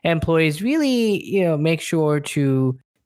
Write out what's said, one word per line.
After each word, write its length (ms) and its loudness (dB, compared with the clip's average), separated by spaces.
employees 600 0
really, 600 0
you 180 0
know, 140 2
make 240 0
sure 400 0
to 580 0